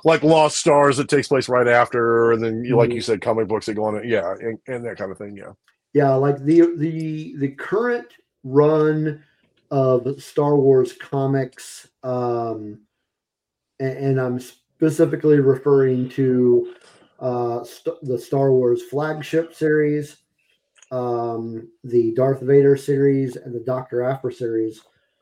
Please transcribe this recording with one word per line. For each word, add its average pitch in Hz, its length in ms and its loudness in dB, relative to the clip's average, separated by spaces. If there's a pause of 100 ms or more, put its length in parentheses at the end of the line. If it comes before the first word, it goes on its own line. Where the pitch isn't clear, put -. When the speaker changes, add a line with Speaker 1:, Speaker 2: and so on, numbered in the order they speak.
Speaker 1:
like 160 180 4
Lost 156 340 4
Stars 143 400 4
that 135 120 -4
takes 139 180 0
place 131 220 0
right 123 180 2
after, 117 640 2
and 113 120 0
then, 113 200 -4
you, 123 120 0
like 117 140 4
you 120 80 -4
Speaker 2:
Mm-hmm. 110 40 -8
Speaker 1:
said, 107 200 -2
comic 113 260 -2
books 104 200 -4
that 110 80 -6
go 107 100 -4
on, 107 220 -4
yeah, 98 320 -2
and, 113 180 -8 (100)
and 123 180 -10
that 107 120 -10
kind 98 140 -8
of 92 80 -14
thing, 101 180 -16
yeah. 98 140 -18 (420)
Speaker 2:
Yeah, 139 220 2
like 139 280 0
the, 170 320 4
the, 160 600 -6
the 139 140 -4
current 233 560 -4 (360)
run 156 800 0 (480)
of 131 500 0
Star 147 360 0
Wars 131 340 4
comics, - 960 -6 (160)
um, 117 800 -6 (960)
a-, 135 60 -6
and 135 340 -2
I'm 123 220 -4
specifically 156 960 0
referring 131 680 2
to, 123 640 2 (480)
uh, 120 420 -4
st-, - 380 -10
the 127 180 -4
Star 139 320 0
Wars 123 320 2
flagship 156 680 -4
series, 151 640 -2 (720)
um, 120 800 -6 (160)
the 117 280 2
Darth 135 280 0
Vader 139 340 4
series, 139 640 0
and 123 180 -12
the 117 60 -8
Doctor 127 420 -4
Aphra 131 300 -4
series. 113 480 -4 (400)